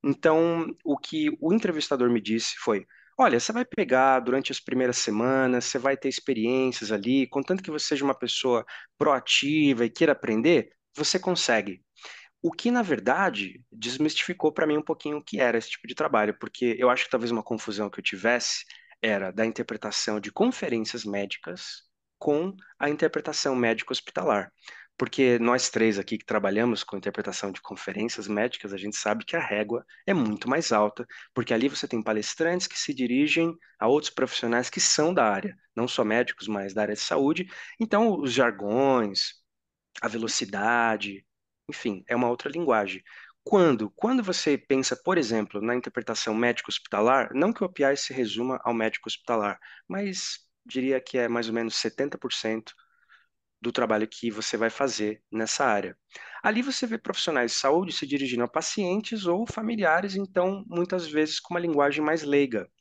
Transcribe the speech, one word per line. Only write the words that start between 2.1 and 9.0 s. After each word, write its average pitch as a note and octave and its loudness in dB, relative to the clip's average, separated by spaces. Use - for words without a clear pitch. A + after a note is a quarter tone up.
me A#2 2
disse A2+ -2
foi, G#2 0
"Olha, A#3 6
você - -4
vai A#3+ 0
pegar C3 4
durante B2+ 0
as - -6
primeiras B2+ 0
semanas, B2 2
você - -2
vai C3+ 0
ter C3+ -2
experiências B2 0
ali, B2 2
contanto F#3 -2
que E3 -10
você D3+ -4
seja C#3 0
uma C3+ 2
pessoa A#2+ 0
proativa C#3+ 4